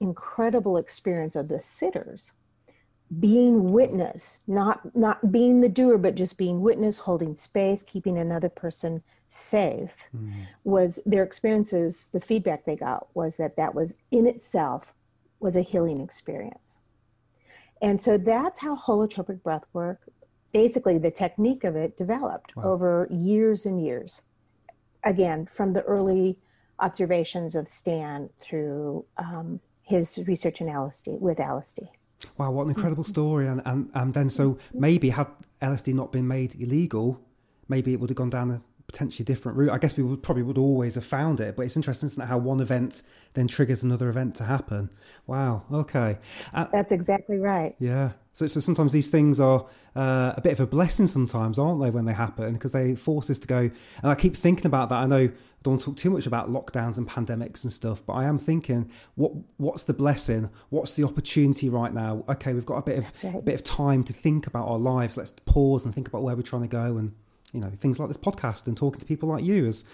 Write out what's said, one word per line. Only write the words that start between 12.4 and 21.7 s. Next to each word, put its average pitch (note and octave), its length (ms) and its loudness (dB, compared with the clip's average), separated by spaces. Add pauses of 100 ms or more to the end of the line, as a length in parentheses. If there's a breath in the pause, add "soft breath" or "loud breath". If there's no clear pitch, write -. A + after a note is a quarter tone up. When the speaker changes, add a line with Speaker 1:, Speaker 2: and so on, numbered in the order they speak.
Speaker 1:
they D3+ 100 -2
got C3 380 -6
was D#3+ 240 -4
that D3+ 180 -4
that D#3 200 -2
was E3 200 -2 (160)
in A#3 160 6
itself D#3+ 640 -2 (460)
was F3+ 160 -2
a F3+ 60 4
healing E3+ 400 0
experience. - 800 -12 (1000 soft breath)
And G3+ 200 2
so G#3+ 160 4
that's A#3 440 0
how D4 140 -4
holotropic G#3 680 -2
breath D#3 300 -4
work, F3 260 -6 (520)
basically G#3+ 460 4
the D#3+ 140 2
technique G#3+ 520 0
of E3+ 120 -2